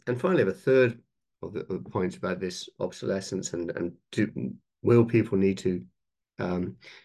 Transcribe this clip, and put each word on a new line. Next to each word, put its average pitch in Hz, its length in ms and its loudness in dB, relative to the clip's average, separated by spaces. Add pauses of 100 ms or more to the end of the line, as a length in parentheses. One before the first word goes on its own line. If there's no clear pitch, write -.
and 123 120 -2
finally, 175 240 4
the 95 80 0
third 127 460 4 (420)
of 90 120 -10
the, 104 80 -8
of 90 240 -6
the - 60 -16
points 92 260 -2
about 92 240 -4
this 92 280 -8 (120)
obsolescence 95 720 -6
and, 85 180 -4
and 87 220 -6 (180)
do, - 420 -2 (300)
will 117 220 6
people 110 340 2
need 98 200 2
to, 90 260 -2 (560)
um, 90 360 -4 (280)